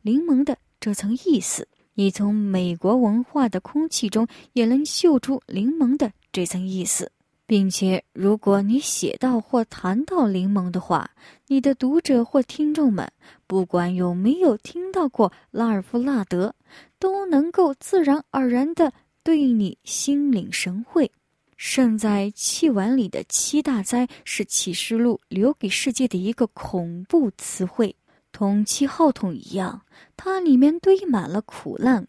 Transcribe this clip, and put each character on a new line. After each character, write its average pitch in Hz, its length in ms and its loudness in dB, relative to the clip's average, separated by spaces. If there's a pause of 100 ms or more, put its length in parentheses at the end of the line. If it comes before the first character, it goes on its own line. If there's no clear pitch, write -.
柠 233 180 2
檬 294 220 2
的 294 160 -2 (220)
这 208 120 -4
层 208 320 -4
意 285 160 2
思。 - 280 -6 (260)
你 196 160 2
从 208 240 0
美 190 400 0
国 190 220 0
文 233 260 2
化 262 260 0
的 - 120 -4
空 320 280 -4
气 - 200 -4
中 220 180 0 (260)
也 226 140 2
能 269 180 2
嗅 302 360 2
出 269 260 -4
柠 208 260 -2
檬 294 240 2
的 233 160 -2 (200)
这 185 120 -2
层 185 220 -4
意 185 180 -4
思， - 280 -4 (340)
并 196 240 2
且 185 420 0
如 196 240 2
果 196 240 2
你 220 200 2
写 - 400 -4
到 254 200 0
或 226 260 0
谈 202 380 -4
到 330 220 0
柠 190 260 0
檬 180 200 -2
的 175 80 -4
话， - 280 -2 (380)
你 269 140 2
的 269 160 2
读 277 240 0
者 247 240 2
或 262 180 0
听 302 320 -4
众 294 180 2
们， 175 160 -4 (380)
不 185 180 0
管 175 300 -2
有 180 180 0
没 220 280 0
有 285 160 4
听 359 340 -10
到 370 180 0
过 208 240 0 (200)
拉 233 160 -2
尔 208 120 0
夫· 233 220 -6
纳 254 220 -2
德， 180 300 -4 (460)
都 392 260 -2
能 320 240 2
够 330 240 2
自 359 300 0
然 285 260 2
而 262 180 0
然 262 260 0
地 320 180 2 (300)
对 294 300 2
你 208 320 0
心 285 460 -2
领 175 220 -2
神 185 320 -6
会。 302 260 0 (460)
盛 233 420 0
在 208 320 0
气 - 400 -2
碗 220 260 2
里 214 120 0
的 - 200 -8
七 - 320 -2
大 254 220 0
灾 247 240 0 (180)
是 - 200 -6
启 - 280 -4
示 226 240 -4
录 233 320 2
留 208 260 0
给 - 140 -6
世 233 240 -2
界 254 140 0
的 190 100 -2
一 190 160 -2
个 233 160 -2
恐 175 600 -8
怖 285 280 2
词 - 280 -8
汇， 196 300 -2 (380)
同 202 320 0
七 - 220 -2
号 302 240 2
筒 180 240 -4
一 - 220 -10
样， 185 260 -6 (340)
它 381 240 -4
里 302 160 6
面 294 220 6
堆 381 280 4
满 220 220 0
了 196 140 -4
苦 - 360 -12
难、 247 300 2